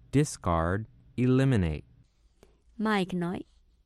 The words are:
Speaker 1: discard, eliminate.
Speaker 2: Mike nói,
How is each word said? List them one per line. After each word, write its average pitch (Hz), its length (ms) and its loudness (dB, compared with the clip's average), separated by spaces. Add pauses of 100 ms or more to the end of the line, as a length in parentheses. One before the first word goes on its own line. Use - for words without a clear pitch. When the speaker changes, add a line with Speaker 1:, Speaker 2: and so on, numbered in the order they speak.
(120)
Speaker 1:
discard, 95 720 0 (320)
eliminate. 127 680 2 (920)
Speaker 2:
Mike 196 420 -2
nói, 175 240 -4 (440)